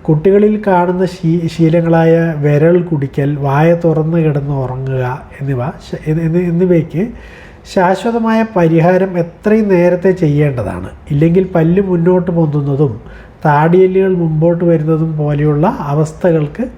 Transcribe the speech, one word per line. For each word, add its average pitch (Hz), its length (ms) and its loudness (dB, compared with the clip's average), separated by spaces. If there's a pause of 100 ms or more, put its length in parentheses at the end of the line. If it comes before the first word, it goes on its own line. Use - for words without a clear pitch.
കുട്ടികളിൽ 202 640 2
കാണുന്ന 185 380 0
ശീ-, 170 420 -2
ശീലങ്ങളായ 165 880 2
വിരൽ 147 440 2
കുടിക്കൽ, 143 540 -4
വായ 143 380 2
തുറന്ന് 160 440 0
കിടന്ന് 147 360 -2
ഉറങ്ങുക 131 680 -6 (200)
എന്നിവ 135 240 -4
ശ-, - 400 -10
എന്നി-, 156 180 -2
എന്നി-, 165 200 0
എന്നിവയ്ക്ക് 175 640 0 (680)
ശാശ്വതമായ 226 720 0 (100)
പരിഹാരം 175 600 2
എത്രയും 208 520 0
നേരത്തെ 175 420 2
ചെയ്യേണ്ടതാണ്. 143 800 -2 (220)
ഇല്ലെങ്കിൽ 170 440 2
പല്ല് 170 260 2
മുന്നോട്ട് 180 500 0
പൊന്തുന്നതും 143 680 0 (440)
താടിയെല്ലുകൾ 185 680 2
മുമ്പോട്ട് 170 520 0
വരുന്നതും 160 520 0
പോലെയുള്ള 147 600 0
അവസ്ഥകൾക്ക് 151 840 -2 (140)